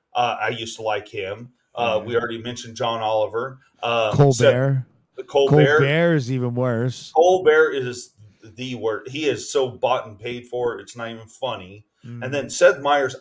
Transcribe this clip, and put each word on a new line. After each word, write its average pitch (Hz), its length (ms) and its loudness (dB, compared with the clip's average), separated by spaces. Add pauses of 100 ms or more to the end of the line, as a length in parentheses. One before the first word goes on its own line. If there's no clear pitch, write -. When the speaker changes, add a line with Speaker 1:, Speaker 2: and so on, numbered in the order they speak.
(140)
Speaker 1:
Uh, 120 260 0
I 110 100 0
used 113 260 -8
to 113 60 -14
like 107 260 -4
him. 107 440 -10 (220)
Uh, 120 260 0
Speaker 2:
Mm. - 40 -6
Speaker 1:
we 120 120 -4
already 113 220 -2
mentioned 117 380 -12
John 117 240 -2
Oliver. 110 600 -2 (220)
Uh, 113 300 0
Speaker 2:
Colbert. 135 720 4 (300)
Speaker 1:
Seth, - 100 -14
Colbert. 143 520 6
Speaker 2:
Colbert 160 380 4
is 123 160 -2
even 123 220 -2
worse. 123 600 -2
Speaker 1:
Colbert 156 580 4
is 123 380 -8 (320)
the 123 320 -10
worst. 107 380 -4
He 151 140 -6
is 120 240 -2
so 135 200 0
bought 123 360 -2
and 104 120 -20
paid 123 300 -10
for, 120 320 -4
it's 104 160 -20
not 113 140 -10
even 113 180 -16
funny. 104 580 -12 (180)
Speaker 2:
Mm. 120 200 -12
Speaker 1:
And 131 100 -6
then 131 160 -6
Seth 175 300 4
Meyers, 143 400 0